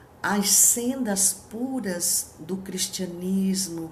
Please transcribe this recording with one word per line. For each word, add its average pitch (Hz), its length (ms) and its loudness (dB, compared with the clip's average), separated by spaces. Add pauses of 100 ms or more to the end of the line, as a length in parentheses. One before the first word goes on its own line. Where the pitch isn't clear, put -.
(220)
às 196 280 2
sendas 240 840 4 (180)
puras 220 920 -2
do 180 180 -6
cristianismo, 185 1300 -2